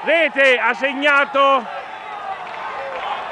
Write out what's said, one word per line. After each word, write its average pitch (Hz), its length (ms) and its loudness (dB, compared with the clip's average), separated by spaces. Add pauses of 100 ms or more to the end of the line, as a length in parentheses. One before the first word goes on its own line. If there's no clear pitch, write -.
rete, 269 540 4
ha 226 160 2
segnato 277 920 2 (1700)